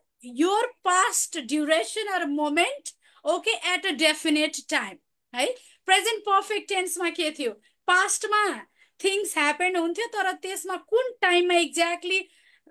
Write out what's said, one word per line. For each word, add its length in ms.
your 400
past 640
duration 680
or 100
moment, 680
okay, 320
at 80
a 100
definite 760
time, 300
है? 120
Present 400
perfect 420
टेन्समा 420
के 180
थियो? 120
पास्टमा 580
things 340
ह्यापन 380
हुन्थ्यो, 380
तर 180
त्यसमा 340
कुन 460
टाइममा 440
exactly 560